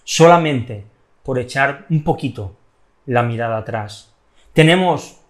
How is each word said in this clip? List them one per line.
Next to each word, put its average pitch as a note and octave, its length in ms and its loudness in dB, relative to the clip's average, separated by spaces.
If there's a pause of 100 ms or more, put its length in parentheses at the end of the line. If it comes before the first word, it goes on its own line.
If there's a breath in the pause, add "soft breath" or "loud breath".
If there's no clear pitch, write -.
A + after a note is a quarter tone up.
solamente D3 800 2 (400)
por B2+ 160 -4
echar C3+ 500 -4
un D#3 140 0
poquito A#2 520 -6 (520)
la A#2+ 160 0
mirada A#2 340 -4
atrás. A2 560 -10 (400)
Tenemos D#3+ 640 2 (100)